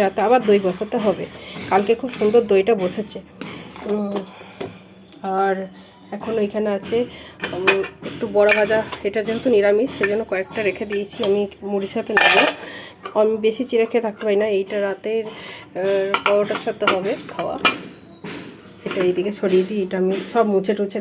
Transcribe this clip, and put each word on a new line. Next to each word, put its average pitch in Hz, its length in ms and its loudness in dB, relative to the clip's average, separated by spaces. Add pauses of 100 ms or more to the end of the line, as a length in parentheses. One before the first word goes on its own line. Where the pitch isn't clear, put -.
রাতে 196 240 0
আবার 247 200 6
দই 202 180 6
বসাতে 202 380 -2
হবে। 196 200 0 (460)
কালকে 202 300 4
খুব 254 180 -6
সুন্দর 214 220 6 (120)
দইটা 196 200 4 (120)
বসেছে। 190 340 -4 (720)
উম, 202 260 -2 (1300)
আর 196 120 2 (640)
এখন 226 180 -6 (120)
এখানে 214 220 -2 (100)
আছে, 196 180 -4 (600)
উম, 392 240 2 (300)
একটু - 140 -6 (120)
বড়া 208 220 6
ভাজা। 214 200 2 (300)
এটা 208 180 -2
যেহেতু 226 300 -2
নিরামিষ, 208 400 4
সেই 196 140 0
জন্য 214 120 0 (100)
কয়েকটা 190 360 -4
রেখে 185 220 -4
দিয়েছি। 202 280 -4 (100)
আমি 202 120 4 (300)
মুড়ির 196 260 -2
সাথে 226 220 -4
নেবো। - 240 6 (800)
আমি 220 120 4 (120)
বেশি 220 240 0
চিড়ে 226 200 4
খেয়ে 226 160 0
থাকতে 208 200 -6
পারি 202 160 4
না, 214 40 2 (120)
এইটা 196 180 -4 (100)
রাতের, 214 420 -4
আহ, 220 40 -12 (920)
পরোটার 208 400 2
সাথে 220 260 -4
হবে 196 200 0 (200)
খাওয়া। - 240 -6 (1300)
এটা 196 220 -4
এইদিকে 180 320 0
সরিয়ে 185 280 4
দিই, 214 160 -2
এটা 185 180 -4
আমি 185 120 2 (180)
সব 233 200 4
মুছে 190 260 2
টুছে 202 220 -4